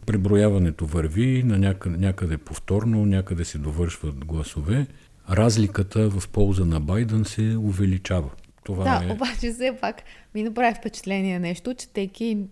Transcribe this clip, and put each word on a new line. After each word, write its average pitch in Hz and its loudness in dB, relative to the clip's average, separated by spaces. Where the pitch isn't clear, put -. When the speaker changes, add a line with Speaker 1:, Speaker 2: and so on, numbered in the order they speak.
Speaker 1:
преброяването 98 4
върви, 87 0
на 110 2
някъде, 95 0
някъде 92 0
повторно, 107 0
някъде 95 0
се - -8
довършват 76 -4
гласове. 80 -2
Разликата 107 2
в 98 -2
полза 98 4
на 82 2
Байден 107 0
се 110 0
увеличава. 92 0
Това 95 -4
Speaker 2:
Да, - 2
Speaker 1:
е 214 -2
Speaker 2:
обаче 240 -2
все 247 -4
пак - -6
ми 214 -2
направи 226 0
впечатление 190 -4
нещо, 175 -4
четейки 208 -6